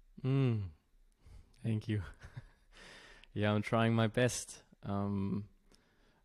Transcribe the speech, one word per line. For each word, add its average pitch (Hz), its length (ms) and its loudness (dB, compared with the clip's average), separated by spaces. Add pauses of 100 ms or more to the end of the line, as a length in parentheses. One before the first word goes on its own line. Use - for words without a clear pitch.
(240)
Mm. 131 400 2 (1000)
Thank 110 240 0
you. 104 200 0
<laughs> - 40 -12 (1200)
Yeah, 104 200 2
I'm 107 80 2
trying 113 320 2
my 113 140 4
best. - 540 0 (220)
Um, 101 640 -2 (800)